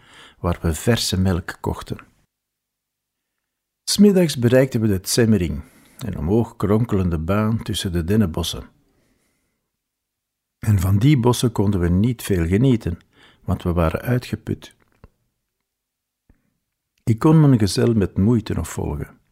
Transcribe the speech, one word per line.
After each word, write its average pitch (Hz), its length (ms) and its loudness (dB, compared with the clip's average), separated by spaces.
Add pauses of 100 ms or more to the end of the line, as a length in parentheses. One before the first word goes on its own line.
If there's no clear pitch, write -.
(400)
waar 87 220 -2
we 82 120 0
verse - 460 -2
melk 92 400 -2
kochten. - 380 -8 (1900)
's - 140 -6
Middags 185 420 4
bereikten 123 420 2
we 110 60 0
de 95 140 0
Zemmering, 90 640 0 (340)
een 98 200 -8
omhoog 98 380 -2
kronkelende 95 640 0
baan 107 440 -2
tussen - 280 -6
de 85 120 -2
dennenbossen. 85 640 -2 (1900)
En 107 200 0
van 95 180 0
die 143 200 4
bossen 120 340 2
konden 98 280 0
we 87 100 0
niet 104 340 0
veel 87 240 0
genieten, 107 520 0 (440)
want - 200 -4
we 87 100 -2
waren 82 280 0
uitgeput. - 720 -6 (2250)
Ik 110 160 0
kon 160 200 6
mijn 139 200 6
gezel 117 340 0
met 98 240 0
moeite 104 360 0
nog 82 140 -6
volgen. - 520 -8 (120)